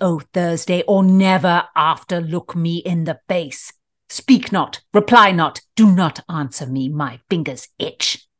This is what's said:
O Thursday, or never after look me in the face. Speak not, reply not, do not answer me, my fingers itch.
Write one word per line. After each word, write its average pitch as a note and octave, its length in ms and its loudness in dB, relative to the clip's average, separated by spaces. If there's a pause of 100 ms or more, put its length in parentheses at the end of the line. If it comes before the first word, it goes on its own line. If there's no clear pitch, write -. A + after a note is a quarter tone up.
O E3+ 200 -2 (140)
Thursday, F3 540 -2
or G3 160 2
never F#3 720 4
after D#3+ 440 -2
look E3+ 360 -8
me E3+ 220 -2
in E3+ 260 -4
the E3 240 -8
face. E3+ 440 -6 (360)
Speak - 420 0
not, F3+ 300 -4 (120)
reply G#3 380 6
not, D#3+ 300 -2 (160)
do G#3 180 6
not F3 240 0 (100)
answer D3 380 -8
me, C3 220 -4
my D3 320 -6 (100)
fingers D3 380 -4 (100)
itch. - 480 -8 (140)